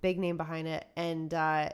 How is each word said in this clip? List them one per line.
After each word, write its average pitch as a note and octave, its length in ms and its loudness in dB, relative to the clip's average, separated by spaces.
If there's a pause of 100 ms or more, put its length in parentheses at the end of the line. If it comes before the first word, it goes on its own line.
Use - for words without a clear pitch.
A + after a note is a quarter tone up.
big F#3 180 2
name F3 180 0
behind D#3+ 300 -4
it. D#3+ 180 -4 (100)
And, E3 380 -2
uh, D#3 400 2